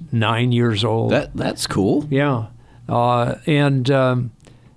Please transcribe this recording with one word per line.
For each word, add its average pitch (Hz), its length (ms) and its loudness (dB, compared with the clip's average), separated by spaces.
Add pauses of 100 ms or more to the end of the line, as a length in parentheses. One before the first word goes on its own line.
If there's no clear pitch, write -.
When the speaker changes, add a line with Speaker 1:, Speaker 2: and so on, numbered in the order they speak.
(120)
Speaker 1:
nine 113 400 2
years 117 320 2
old. 113 280 0
Speaker 2:
That, - 220 -2
that's - 320 -6
cool. 147 440 0
Speaker 1:
Yeah. 135 360 0 (420)
Uh, 120 480 0 (100)
and, 143 440 2
um, 127 400 2 (460)